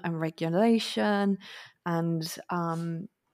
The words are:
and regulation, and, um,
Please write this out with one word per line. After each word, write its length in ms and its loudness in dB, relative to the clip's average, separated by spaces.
and 160 -2
regulation, 1160 2
and, 520 0
um, 580 -4